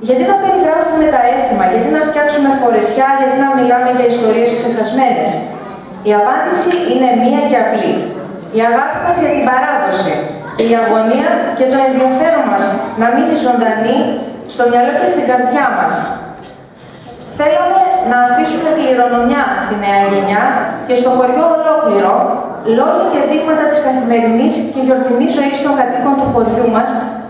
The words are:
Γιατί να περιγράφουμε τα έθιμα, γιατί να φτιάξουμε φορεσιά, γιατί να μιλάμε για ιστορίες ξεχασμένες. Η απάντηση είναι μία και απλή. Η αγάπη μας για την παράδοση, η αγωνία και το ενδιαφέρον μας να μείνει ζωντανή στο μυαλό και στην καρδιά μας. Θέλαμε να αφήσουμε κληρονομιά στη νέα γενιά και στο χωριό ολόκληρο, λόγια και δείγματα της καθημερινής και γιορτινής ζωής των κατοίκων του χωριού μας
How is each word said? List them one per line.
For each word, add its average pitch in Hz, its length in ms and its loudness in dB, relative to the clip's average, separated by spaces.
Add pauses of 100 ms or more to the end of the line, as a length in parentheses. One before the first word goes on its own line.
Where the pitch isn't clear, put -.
Γιατί 254 240 2
να 392 120 4
περιγράφουμε 320 720 2
τα 247 60 2 (140)
έθιμα, 240 380 0
γιατί 226 240 0
να 311 120 0
φτιάξουμε 294 420 0 (120)
φορεσιά, 233 460 2 (120)
γιατί 262 240 0
να 269 40 0 (100)
μιλάμε 247 400 2
για 247 160 2
ιστορίες 233 440 2
ξεχασμένες. 240 720 0 (760)
Η - 20 2 (100)
απάντηση 349 520 0 (180)
είναι 254 200 2 (120)
μία 247 180 2 (100)
και 240 160 2
απλή. - 280 -2 (640)
Η - 20 2 (100)
αγάπη 254 360 0
μας 349 160 0
για 302 140 2
την 247 140 0
παράδοση, 254 640 0 (520)
η - 20 0 (140)
αγωνία 220 460 0 (300)
και 262 140 2
το 269 40 2 (100)
ενδιαφέρον 262 640 2
μας 196 120 0 (360)
να 233 140 2
μείνει 320 220 0 (100)
ζωντανή 233 520 0 (560)
στο 247 160 -2
μυαλό 240 300 2
και 359 140 0
στην 294 160 0
καρδιά 247 360 0 (120)
μας. - 160 -2 (1400)
Θέλαμε 349 420 2 (300)
να 247 80 2 (100)
αφήσουμε 311 500 0
κληρονομιά 247 680 2 (200)
στη 208 100 -4 (100)
νέα 202 160 2 (100)
γενιά 196 340 0 (420)
και 254 140 2
στο 247 160 2
χωριό 254 300 2 (120)
ολόκληρο, 302 560 2 (640)
λόγια 294 340 2
και 277 160 0
δείγματα 311 420 0
της 294 160 2
καθημερινής 233 680 2 (180)
και 269 140 -4
γιορτινής 262 520 2
ζωής 277 260 -2
των 285 160 0
κατοίκων 254 400 0
του - 140 -2
χωριού 226 320 0 (100)
μας 226 140 0 (400)